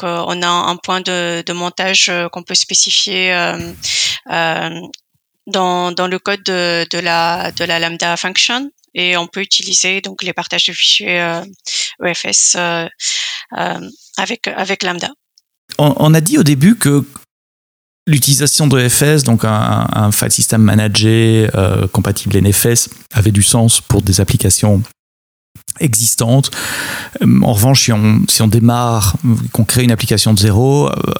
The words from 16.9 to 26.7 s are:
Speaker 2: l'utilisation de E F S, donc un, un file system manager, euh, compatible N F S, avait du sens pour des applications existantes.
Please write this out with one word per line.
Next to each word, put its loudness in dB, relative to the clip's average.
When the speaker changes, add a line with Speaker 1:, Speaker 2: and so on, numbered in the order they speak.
Speaker 2:
l'utilisation 2
de 4
E 2
F 0
S, 4
donc 2
un, 0
un 2
file -2
system 2
manager, 4
euh, 2
compatible 0
N 4
F 0
S, 0
avait 4
du 2
sens 2
pour 0
des 2
applications 2
existantes. 2